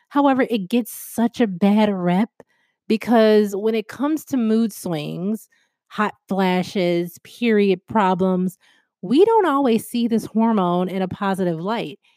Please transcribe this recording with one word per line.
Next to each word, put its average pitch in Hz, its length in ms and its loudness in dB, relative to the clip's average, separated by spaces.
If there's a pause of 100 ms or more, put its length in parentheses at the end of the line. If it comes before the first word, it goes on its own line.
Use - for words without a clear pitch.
However, 269 400 2
it 202 200 -4
gets 233 220 -2
such - 500 -4
a 226 60 2
bad 202 460 2
rep 180 360 0 (580)
because 214 680 4
when 220 200 -2
it 214 120 -4
comes 294 380 -4
to 277 120 -4
mood 220 340 0
swings, 165 760 -6 (400)
hot 208 260 -4 (120)
flashes, 180 960 -2
period 202 640 0
problems, 185 680 0 (440)
we 254 240 0
don't 440 200 4
always 269 420 0
see 240 200 -2
this 214 180 -2
hormone 185 640 0
in 190 120 -6
a 180 60 -2
positive 180 520 -4
light. 185 400 -8 (180)